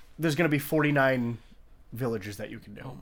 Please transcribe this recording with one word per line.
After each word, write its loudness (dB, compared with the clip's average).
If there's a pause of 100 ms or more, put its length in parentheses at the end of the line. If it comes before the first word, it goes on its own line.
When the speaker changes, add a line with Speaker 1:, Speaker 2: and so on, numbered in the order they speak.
(180)
Speaker 1:
there's 0
gonna 4
be 2
forty-nine 2 (560)
villagers -4
that -10
you -12
can -18
do. -14
Speaker 2:
Oh -12